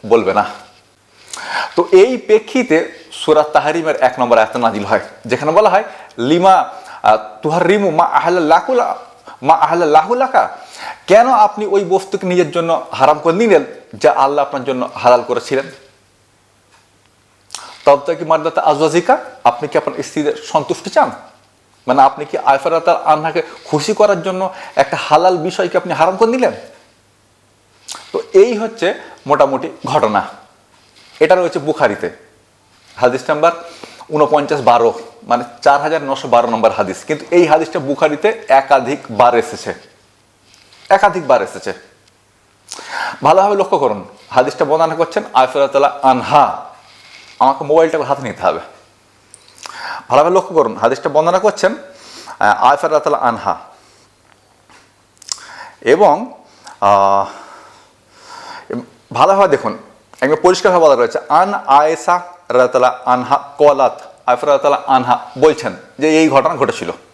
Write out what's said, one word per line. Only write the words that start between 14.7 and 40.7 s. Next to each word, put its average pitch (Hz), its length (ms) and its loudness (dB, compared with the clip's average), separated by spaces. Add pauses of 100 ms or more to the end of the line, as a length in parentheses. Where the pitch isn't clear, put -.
হালাল 123 320 4
করেছিলেন? 127 440 -4 (2250)
তাবতাগি 151 400 2
মারদাতা 160 380 -2
আজওয়াজিকা, 156 540 2 (280)
আপনি 123 240 0
কি 151 100 -2
আপনার 143 240 -6
স্ত্রীদের 147 340 -4
সন্তুষ্টি - 540 -6
চান? - 200 0 (760)
মানে 131 160 2
আপনি 139 220 0
কি 151 140 -8
আয়েশা 139 320 0
রাদিয়াল্লাহু 165 400 0
আনহাকে 156 320 -2 (220)
খুশি 151 300 -4
করার 202 280 2
জন্য 185 320 -6 (220)
একটা 139 200 -2
হালাল 175 400 2
বিষয়কে 175 400 -4
আপনি 175 160 -4
হারাম 165 240 0
করে 226 140 2
নিলেন? 240 220 0 (1600)
তো - 100 -6 (100)
এই 214 260 4
হচ্ছে 214 360 -4 (320)
মোটামুটি 135 440 0 (160)
ঘটনা। 107 360 0 (960)
এটা 160 140 4
রয়েছে 180 240 -2
বুখারিতে, 135 580 -4 (800)
হাদিস 127 320 0
নাম্বার 156 240 0 (600)
ঊনপঞ্চাশ 147 480 0
বারো, 120 400 2 (220)
মানে 120 220 -2 (180)
চার 143 180 4
হাজার 156 220 -4
নশো 139 260 -8
বারো 120 200 2
নম্বর 113 220 2
হাদিস। 95 340 -6
কিন্তু 151 260 -6
এই 175 160 4
হাদিসটা 156 320 0
বুখারিতে 147 720 -2
একাধিকবার 131 840 2
এসেছে, - 400 -4 (1120)